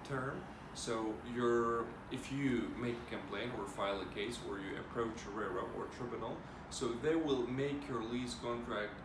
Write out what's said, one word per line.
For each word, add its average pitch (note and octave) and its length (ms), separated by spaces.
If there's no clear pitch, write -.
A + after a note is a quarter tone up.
term. C3 320
So A2+ 400
your, A#2 480
if C3 200
you C3+ 460
make A#2+ 180
a A2+ 80
complaint G2+ 420
or G2+ 80
file G2+ 360
a F#2 40
case A2+ 320
or G2+ 120
you F#2+ 200
approach A2+ 400
rera G2 300
or - 80
tribunal, A#2+ 400
so A#2 240
they D#3+ 120
will C3+ 300
make C#3 440
your A#2 140
lease A#2+ 320
contract A#2 580